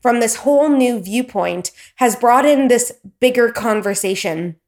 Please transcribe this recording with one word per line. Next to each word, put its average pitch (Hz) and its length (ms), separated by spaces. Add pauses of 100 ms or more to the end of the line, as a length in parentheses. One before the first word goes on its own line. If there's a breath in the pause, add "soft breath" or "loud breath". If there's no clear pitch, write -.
from 240 200
this 226 160
whole 285 320
new 247 320
viewpoint 185 720 (240 loud breath)
has 240 200
brought 247 300
in 277 240
this 240 240 (260)
bigger 247 320
conversation 190 1040 (120)